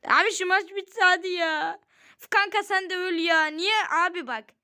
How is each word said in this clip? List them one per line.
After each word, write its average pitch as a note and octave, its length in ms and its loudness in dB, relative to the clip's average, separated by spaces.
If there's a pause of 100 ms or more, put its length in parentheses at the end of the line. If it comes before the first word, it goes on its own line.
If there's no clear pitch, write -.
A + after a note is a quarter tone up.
Abi F4+ 260 2
şu F#4 140 -4
maç G4 300 0
bitse G4 240 -8
hadi F#4 280 4
ya. E4 520 -2 (500)
Kanka G4+ 320 2
sen F#4+ 280 -2
de F#4 60 -4
öl F4+ 180 -2
ya. E4 320 2
Niye E4+ 280 -2 (160)
abi E4+ 360 -2
bak. A3+ 180 -8 (200)